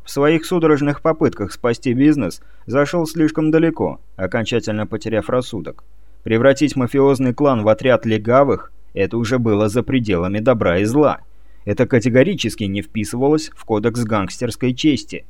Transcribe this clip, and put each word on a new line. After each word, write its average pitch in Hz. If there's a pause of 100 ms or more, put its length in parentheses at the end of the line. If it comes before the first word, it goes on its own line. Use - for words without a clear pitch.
в -
своих 156
судорожных 151
попытках 147
спасти 120
бизнес 135 (240)
зашел 143
слишком 156
далеко, 160 (160)
окончательно 107
потеряв 110
рассудок. 117 (400)
Превратить 131
мафиозный 131
клан 131
в 104
отряд 117
легавых — 117 (220)
это 82
уже 120
было 107
за 107
пределами 101
добра 107
и 101
зла. 123 (460)
Это 104
категорически 127
не 98
вписывалось 131
в -
кодекс 117
гангстерской 113
чести. 127